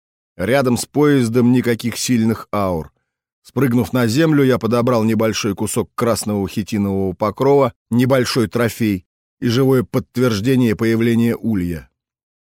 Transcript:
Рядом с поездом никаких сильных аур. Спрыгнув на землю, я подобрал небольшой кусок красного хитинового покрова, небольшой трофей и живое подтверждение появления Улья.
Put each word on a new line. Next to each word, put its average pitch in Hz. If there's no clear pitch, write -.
Рядом 120
с -
поездом 127
никаких 120
сильных 113
аур. 92
Спрыгнув 123
на 123
землю, 143
я 127
подобрал 117
небольшой 110
кусок 107
красного 104
хитинового 98
покрова, 127
небольшой 123
трофей 110
и 117
живое 131
подтверждение 120
появления 113
Улья. 87